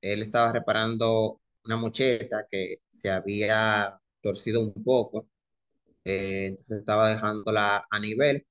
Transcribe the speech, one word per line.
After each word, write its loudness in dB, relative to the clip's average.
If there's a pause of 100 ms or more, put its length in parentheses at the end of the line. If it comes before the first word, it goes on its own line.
Él -2
estaba 2
reparando 0 (240)
una -2
mocheta 0
que -4 (120)
se -6
había 0 (220)
torcido 0
un -2 (100)
poco. 0 (760)
Eh, -2
entonces -8
estaba 4
dejándola 0
a -2
nivel 0